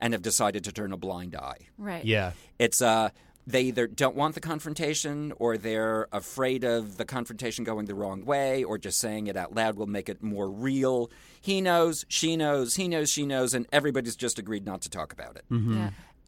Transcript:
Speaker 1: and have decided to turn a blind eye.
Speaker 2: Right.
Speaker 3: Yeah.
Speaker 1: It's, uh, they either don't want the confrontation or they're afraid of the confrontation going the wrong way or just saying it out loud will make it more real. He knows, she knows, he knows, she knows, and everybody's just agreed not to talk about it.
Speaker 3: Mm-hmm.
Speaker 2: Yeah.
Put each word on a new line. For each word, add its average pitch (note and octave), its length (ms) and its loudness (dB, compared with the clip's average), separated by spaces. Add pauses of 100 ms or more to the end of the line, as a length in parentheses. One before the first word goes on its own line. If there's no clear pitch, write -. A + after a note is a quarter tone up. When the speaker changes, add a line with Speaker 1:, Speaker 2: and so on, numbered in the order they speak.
Speaker 1:
and A#2 120 0
have G2 100 0
decided G2+ 420 2
to G2+ 80 -6
turn G2+ 200 -4
a F#2 40 -4
blind F2+ 400 -6
eye. - 320 -10 (100)
Speaker 2:
Right. F#3+ 260 -6
Speaker 3:
Yeah. G2+ 280 2 (260)
Speaker 1:
It's, A#2 240 4
uh, A2 280 6 (360)
they B2+ 160 4
either B2 240 2
don't C3+ 300 0
want D3+ 180 0
the - 60 -10
confrontation D3+ 960 -4
or A2+ 180 2
they're A2 540 0
afraid B2+ 540 -2
of A2+ 320 0
the A2+ 80 -4
confrontation A#2+ 580 -6
going G#2+ 240 -4
the G2+ 80 -6
wrong G2 300 -4
way C3+ 400 2
or G#2 120 -2
just F#2 220 -4
saying G#2+ 300 -2
it F#2+ 80 -2
out F#2 180 -4
loud A2 220 2
will G#2 100 -4
make G2+ 220 -4
it G2 120 -8
more G2+ 300 -2
real. B2+ 580 2 (320)
He G3 200 0
knows, E3+ 480 4
she E3 280 2
knows, C#3+ 380 2
he F#3 140 0
knows, D#3 200 2
she D3 160 0
knows, C3 300 2
and A#2+ 180 -2
everybody's C3+ 440 2
just A#2+ 240 -2
agreed G2+ 260 -4
not F#2+ 160 -6
to - 80 -8
talk E2 220 -6
about A#1 240 -14
it. - 120 -18
Speaker 3:
Mm-hmm. A2+ 280 2
Speaker 2:
Yeah. G#2+ 140 0 (380)